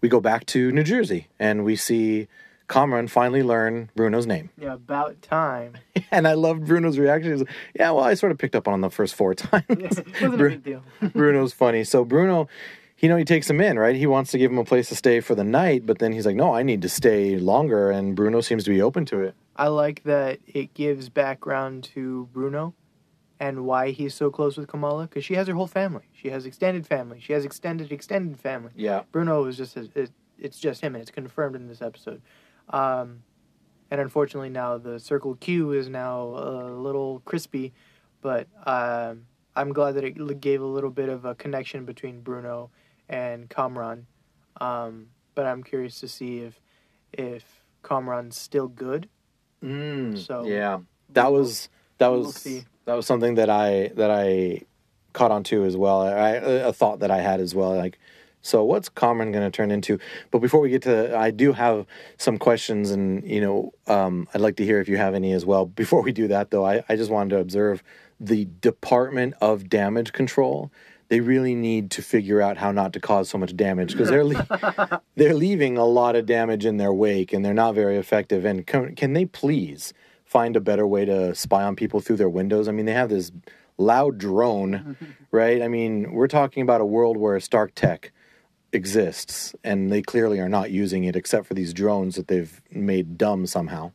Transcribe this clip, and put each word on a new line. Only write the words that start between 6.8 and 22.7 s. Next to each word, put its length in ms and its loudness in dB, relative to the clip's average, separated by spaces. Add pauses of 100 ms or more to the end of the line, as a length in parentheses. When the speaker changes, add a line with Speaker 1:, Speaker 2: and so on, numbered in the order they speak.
Speaker 1:
reaction. 320 4
He's 100 0
like, 80 -2 (240)
"Yeah, 180 2
well, 120 4
I 120 4
sort 180 2
of 40 -4
picked 160 -4
up 140 0
on 140 2
the 80 0
first 260 -2
four 200 2
<laughs> 0 -
times." 340 0
Speaker 2:
Yeah, 60 4
it 220 -4
wasn't 360 -2
a 40 -2
Speaker 1:
Bru-, 120 6
Speaker 2:
big 140 -8
deal. 200 -12 (160)
<laughs> 20 -4 (120)
Speaker 1:
Bruno's 400 4
funny. 320 4
So 180 4
Bruno, 460 2 (500)
you 80 4
know, 80 6
he 80 2
takes 260 2
him 120 4
in, 180 2
right? 160 4
He 120 0
wants 240 2
to 60 0
give 140 4
him 60 0
a 80 0
place 240 2
to 60 -8
stay 260 4
for 140 0
the 100 0
night, 400 2
but 140 0
then 120 0
he's 140 -2
like, 100 2
"No, 180 2
I 100 0
need 180 0
to 80 -4
stay 480 2
longer," 540 2
and 220 -2
Bruno 280 2
seems 240 -2
to 40 -4
be 120 4
open 240 0
to 160 -4
it. 140 -4 (200)
Speaker 2:
I 120 0
like 360 -2
that 420 -2
it 280 -8
gives 340 -4
background 800 -6 (100)
to 380 -8
Bruno 400 -6 (680)